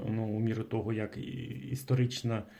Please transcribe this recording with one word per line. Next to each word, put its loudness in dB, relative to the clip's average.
ну, 2
у 2
міру 2
того, 0
як -2
і-, -6
історично 2